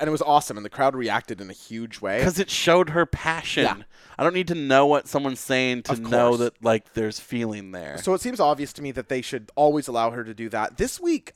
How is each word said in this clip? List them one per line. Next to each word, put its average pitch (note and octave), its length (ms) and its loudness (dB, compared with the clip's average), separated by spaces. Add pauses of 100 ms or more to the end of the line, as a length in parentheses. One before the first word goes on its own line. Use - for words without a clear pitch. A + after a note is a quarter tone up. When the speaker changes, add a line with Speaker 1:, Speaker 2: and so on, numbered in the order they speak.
Speaker 1:
and D3+ 60 0
it D#3 40 0
was D#3 100 0
awesome, D3 360 2
and G#2 80 -12
the G#2 40 -10
crowd C#3 260 0
reacted A2+ 440 -4
in F#2+ 100 -14
a F#2+ 40 -14
huge A2+ 480 -12
way. G2+ 220 0
Speaker 2:
'Cause F3+ 160 2
it G3 100 -2
showed F3 400 4
her E3 160 2
passion. - 580 -2
Speaker 1:
Yeah. - 120 0 (420)
Speaker 2:
I - 60 -2
don't E3+ 100 2
need F#3 160 -2
to E3+ 60 -2
know C#3 300 6
what D3 220 2
someone's C#3 320 -4
saying B2+ 440 0
to - 100 -2
Speaker 1:
Of A#2 80 -6
Speaker 2:
know A#2+ 280 4
Speaker 1:
course. A#2+ 100 2
Speaker 2:
that, A#2+ 240 -2
like, A2 300 0
there's A2 280 -4
feeling G#2+ 500 -6
there. E2+ 280 -12
Speaker 1:
So F#3 140 0
it F3+ 60 0
seems B3 220 -4
obvious C#3+ 320 0
to - 80 -16
me C#3 100 -8
that B2 160 -8
they C3 140 -4
should A#2 340 -10
always D3 320 2
allow A#2 240 0
her A#2+ 140 -8
to A2 80 -12
do A2+ 160 -10
that. G#2+ 280 -4
This - 220 -4
week, E4+ 360 -2